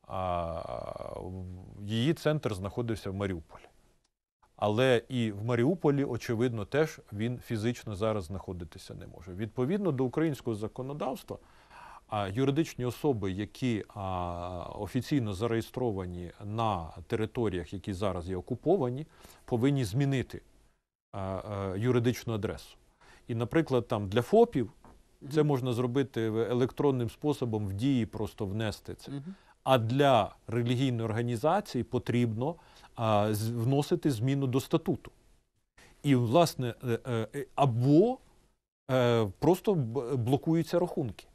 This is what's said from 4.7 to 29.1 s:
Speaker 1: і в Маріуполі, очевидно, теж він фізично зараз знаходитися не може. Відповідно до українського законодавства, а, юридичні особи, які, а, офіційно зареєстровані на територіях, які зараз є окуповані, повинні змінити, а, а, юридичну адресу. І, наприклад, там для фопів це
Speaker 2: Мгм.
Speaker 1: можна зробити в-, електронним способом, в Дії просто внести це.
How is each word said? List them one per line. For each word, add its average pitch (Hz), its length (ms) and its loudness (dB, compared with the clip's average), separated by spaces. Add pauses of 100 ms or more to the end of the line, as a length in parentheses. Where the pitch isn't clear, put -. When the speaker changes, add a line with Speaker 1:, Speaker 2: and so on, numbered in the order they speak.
Speaker 1:
і 117 220 -2
в 98 120 -8
Маріуполі, 139 600 2
очевидно, 117 640 -2
теж 151 340 0 (140)
він 117 260 -4
фізично 113 560 -4
зараз 107 280 -2
знаходитися 87 720 -10
не 98 140 -14
може. - 260 -16
Відповідно 127 580 -2
до 131 140 0
українського 131 500 -2
законодавства, 127 840 -8 (680)
а, 104 200 -2
юридичні 135 580 0
особи, 110 460 0
які, 104 560 -2
а, - 120 -16 (760)
офіційно 113 580 -2
зареєстровані 95 1000 -4 (140)
на 104 420 -2 (200)
територіях, 104 680 -2
які 98 200 -6
зараз 92 360 -2
є 92 80 -2
окуповані, 135 680 0 (380)
повинні 131 400 2
змінити, 135 560 -2 (680)
а, 101 80 -10
а, 98 580 -4
юридичну 120 560 2
адресу. 98 440 -6 (500)
І, 120 80 -4
наприклад, 120 520 2
там 104 220 -2
для 113 120 4
фопів 202 500 4 (640)
це 156 60 4
Speaker 2:
Мгм. 151 80 4
Speaker 1:
можна 131 260 2
зробити 120 560 0
в-, 107 80 0 (140)
електронним 123 580 2
способом, 110 580 -2
в 95 60 -4
Дії 120 320 2
просто - 400 -6
внести 98 500 -4
це. - 160 -16